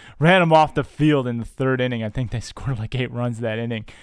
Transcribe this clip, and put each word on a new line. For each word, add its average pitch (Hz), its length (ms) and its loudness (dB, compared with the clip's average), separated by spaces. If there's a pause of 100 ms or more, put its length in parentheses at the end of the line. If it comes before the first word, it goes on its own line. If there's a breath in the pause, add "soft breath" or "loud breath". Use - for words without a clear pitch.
(180 loud breath)
ran 180 240 6
'em 165 100 4
off 156 220 6
the 143 100 0
field 147 440 2
in 120 100 -4
the 113 80 -6
third 131 360 -2
inning. 123 220 -2
I 107 60 -4
think 127 220 -6
they 120 80 -6
scored, - 400 -8
like, 110 160 -8
eight 123 160 -4
runs 120 280 -6
that 113 200 -4
inning. 117 260 -6 (180 loud breath)